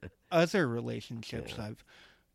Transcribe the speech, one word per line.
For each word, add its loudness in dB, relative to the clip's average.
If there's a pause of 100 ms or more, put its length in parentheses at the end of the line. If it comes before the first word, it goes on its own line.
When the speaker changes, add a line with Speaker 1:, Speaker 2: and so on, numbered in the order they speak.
(320)
Speaker 1:
other 6
relationships -4
Speaker 2:
Yeah. -6
Speaker 1:
I've -10 (520)